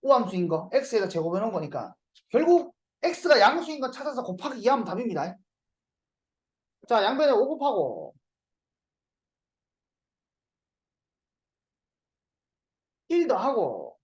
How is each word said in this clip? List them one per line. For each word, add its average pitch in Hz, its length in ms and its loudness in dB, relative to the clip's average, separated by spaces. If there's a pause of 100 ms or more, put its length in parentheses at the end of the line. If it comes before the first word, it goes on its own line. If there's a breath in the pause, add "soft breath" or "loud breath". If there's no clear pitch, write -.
우함수인 196 460 2
거. 160 240 -2
X에다 233 380 0
제곱해 170 320 -4
놓은 220 100 -4
거니까. 147 420 -8 (360)
결국 339 440 2 (280)
X가 320 380 4
양수인 302 420 2
거 254 100 -6
찾아서 269 320 -8
곱하기 190 380 -10
이 208 60 2
하면 247 180 2
답입니다. 185 500 -6 (1500)
자, 220 160 2
양변에 269 280 2
오 233 160 4 (100)
곱하고 143 560 -2 (4000)
일 339 180 2
더하고 185 760 -4